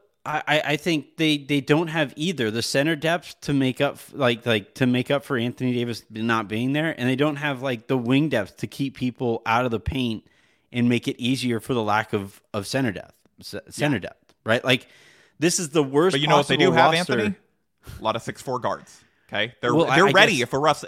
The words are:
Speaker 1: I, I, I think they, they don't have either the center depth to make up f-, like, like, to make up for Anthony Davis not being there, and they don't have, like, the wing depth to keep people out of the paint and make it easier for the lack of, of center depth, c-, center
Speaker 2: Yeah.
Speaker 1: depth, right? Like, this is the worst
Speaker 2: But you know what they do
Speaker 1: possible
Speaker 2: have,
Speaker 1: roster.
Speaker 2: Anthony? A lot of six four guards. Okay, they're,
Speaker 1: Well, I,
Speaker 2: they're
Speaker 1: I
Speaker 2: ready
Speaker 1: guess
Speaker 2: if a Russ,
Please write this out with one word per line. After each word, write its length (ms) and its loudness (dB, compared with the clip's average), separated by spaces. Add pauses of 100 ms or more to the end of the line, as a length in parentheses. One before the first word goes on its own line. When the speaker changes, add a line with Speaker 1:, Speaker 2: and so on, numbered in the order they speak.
(260)
Speaker 1:
I, 220 -4
I, 180 2
I 120 -2
think 400 -4
they, 200 2
they 240 -2
don't 260 2
have 280 -2
either 360 -2
the 100 -2
center 340 0
depth 460 -4
to 120 -4
make 280 0
up 140 0
f-, 180 -20
like, 320 0
like, 300 0
to 100 2
make 240 2
up 140 0
for 140 -4
Anthony 360 -2
Davis 380 -4
not 360 -2
being 260 -2
there, 220 -2
and 140 -2
they 60 0
don't 220 0
have, 260 -6
like, 240 -6
the 100 0
wing 320 2
depth 280 -4
to 100 -8
keep 280 -8
people 500 -4
out 200 2
of 60 -2
the 80 -2
paint 460 -4 (460)
and 180 2
make 180 2
it 120 -6
easier 400 -2
for 140 -6
the 80 0
lack 320 0
of, 260 -6 (140)
of 140 -6
center 240 -2
depth, 240 -14 (260)
c-, 160 -14 (120)
center 260 -2
Speaker 2:
Yeah. 60 -4
Speaker 1:
depth, 340 -18 (100)
right? 180 2
Like, 240 0 (520)
this 200 0
is 100 -6
the 120 2
worst 320 2
Speaker 2:
But 80 0
you 60 0
know 100 4
what 100 2
they 100 2
do 120 4
Speaker 1:
possible 140 6
Speaker 2:
have, 100 6
Speaker 1:
roster. 200 0
Speaker 2:
Anthony? 220 -2 (640)
A 40 -14
lot 120 0
of 60 -6
six 220 -12
four 160 -4
guards. 440 -8 (280)
Okay, 300 -4
they're, 140 2
Speaker 1:
Well, 140 4
I, 60 2
Speaker 2:
they're 120 8
Speaker 1:
I 40 4
Speaker 2:
ready 260 6
Speaker 1:
guess 100 0
Speaker 2:
if 60 -6
a 40 -2
Russ, 300 2